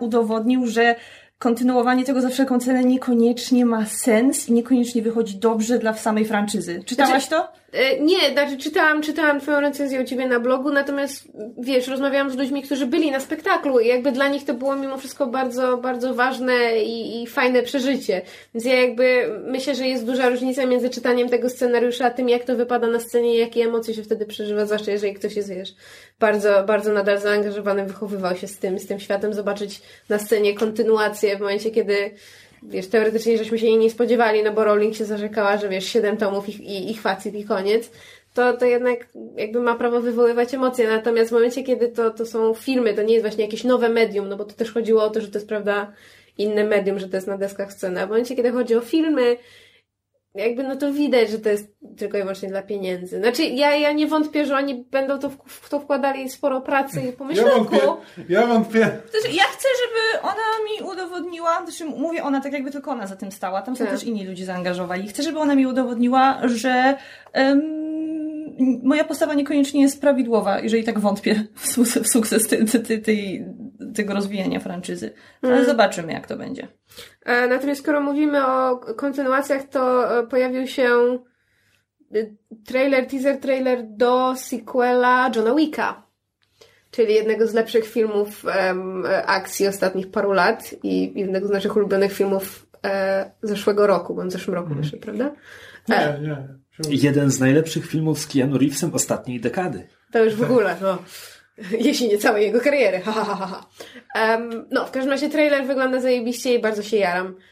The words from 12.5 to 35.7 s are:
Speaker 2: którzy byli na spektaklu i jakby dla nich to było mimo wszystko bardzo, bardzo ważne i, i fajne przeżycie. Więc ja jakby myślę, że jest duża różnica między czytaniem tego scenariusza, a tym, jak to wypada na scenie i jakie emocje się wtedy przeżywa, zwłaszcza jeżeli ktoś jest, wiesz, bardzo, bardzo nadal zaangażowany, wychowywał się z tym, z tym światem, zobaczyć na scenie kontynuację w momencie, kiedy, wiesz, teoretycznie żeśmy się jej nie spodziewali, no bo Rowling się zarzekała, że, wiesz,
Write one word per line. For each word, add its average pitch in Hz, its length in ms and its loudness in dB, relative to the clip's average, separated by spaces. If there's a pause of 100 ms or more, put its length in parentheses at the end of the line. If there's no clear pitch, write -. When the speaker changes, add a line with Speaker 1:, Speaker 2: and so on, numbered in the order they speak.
Speaker 2:
którzy 269 240 -2
byli 320 240 0
na 269 100 -2
spektaklu 302 600 0
i 220 80 2
jakby 254 240 2
dla 277 160 2
nich 277 160 -4
to 285 100 -2
było 269 220 -2
mimo 269 220 -6
wszystko 269 280 -6
bardzo, 254 500 -2
bardzo 247 380 -4
ważne 240 680 0
i, 226 400 -6
i 240 40 -10
fajne 247 360 2
przeżycie. 247 600 -2 (320)
Więc 226 100 -4
ja 254 160 4
jakby 254 480 4 (180)
myślę, 262 280 -2
że 254 120 -2
jest 254 200 -2
duża 254 220 2
różnica 254 380 0
między 247 240 2
czytaniem 247 380 0
tego 247 220 0
scenariusza, 240 560 0
a 240 40 0
tym, 247 180 -2
jak 240 160 2
to 254 120 -2
wypada 233 300 0
na 233 140 0
scenie 233 340 0
i 233 40 4
jakie 233 260 2
emocje 226 300 -2
się 214 80 -8
wtedy 214 240 -2
przeżywa, 208 400 -4
zwłaszcza 208 240 -2
jeżeli 202 240 -2
ktoś 202 220 -6
jest, 196 140 -4
wiesz, 190 240 -10 (460)
bardzo, 208 460 4
bardzo 214 260 0
nadal 202 280 2
zaangażowany, 202 640 0
wychowywał 190 500 -4
się 190 120 -10
z - 100 -18
tym, 190 200 -4
z 202 80 -14
tym 202 140 -6
światem, 208 340 -2
zobaczyć 202 480 -6 (260)
na 208 100 0
scenie 208 360 2
kontynuację 214 800 2
w 202 80 -6
momencie, 208 300 -2
kiedy, 202 400 0 (520)
wiesz, 190 260 -8
teoretycznie 220 500 2
żeśmy 220 200 -2
się 220 80 0
jej 226 120 6
nie 220 120 4
spodziewali, 226 520 2
no 214 100 2
bo 214 120 2
Rowling 208 300 2
się 226 100 -6
zarzekała, 208 520 -2
że, 208 120 -2
wiesz, 185 180 -4